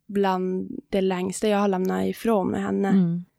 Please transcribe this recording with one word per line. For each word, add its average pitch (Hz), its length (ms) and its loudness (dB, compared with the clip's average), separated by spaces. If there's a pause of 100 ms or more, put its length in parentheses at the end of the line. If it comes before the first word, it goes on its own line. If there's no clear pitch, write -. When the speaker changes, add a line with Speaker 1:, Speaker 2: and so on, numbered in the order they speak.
Speaker 1:
bland 185 760 -2 (100)
det 190 120 0
längsta 190 460 -2
jag 202 120 2
har 202 80 2
lämnat 185 380 0
ifrån 190 460 0
med 196 100 -2
henne. 196 280 0
Speaker 2:
Mm. 175 360 2 (140)